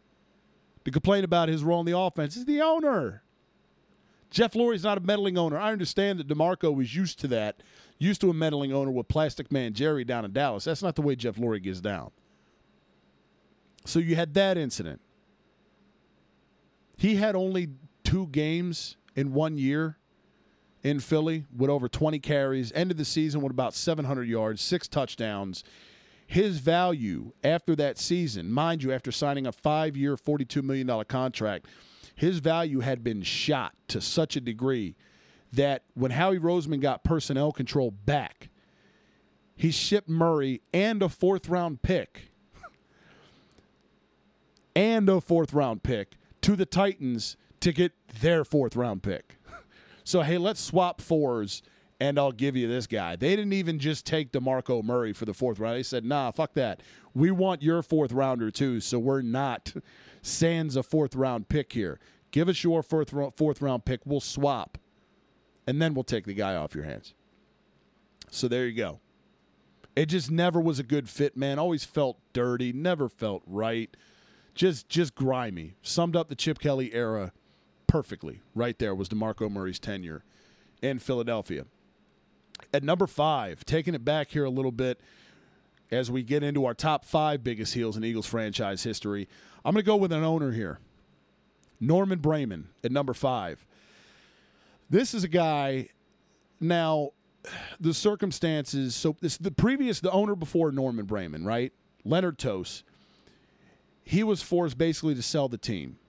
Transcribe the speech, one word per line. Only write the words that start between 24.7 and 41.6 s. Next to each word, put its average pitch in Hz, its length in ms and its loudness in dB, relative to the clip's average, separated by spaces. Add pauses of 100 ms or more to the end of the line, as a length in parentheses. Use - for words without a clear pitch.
touchdowns. 104 760 -4 (640)
His 190 340 2
value 143 720 0 (120)
after 165 320 2
that 143 220 0
season, 117 540 -2
mind 156 320 0
you, 131 80 0
after 127 200 -4
signing 139 360 -2
a 120 40 -4
five-year, 143 680 0
forty-two 143 440 -2
million 135 260 -2
dollar 110 180 0
contract, 113 600 -2 (480)
his 175 240 2
value 160 400 0
had 123 240 -2
been 110 180 -2
shot 127 520 -2 (160)
to 107 120 -4
such - 340 0
a 143 60 -2
degree 117 540 -2 (580)
that 139 300 2 (100)
when 127 180 0
Howie 180 280 2
Roseman 160 420 0
got 131 220 0
personnel 151 480 2
control 131 400 0
back, 104 580 -2 (1080)
he 160 160 2
shipped - 380 0
Murray 160 520 2 (120)
and 202 280 2
a 185 80 2
fourth-round 175 720 0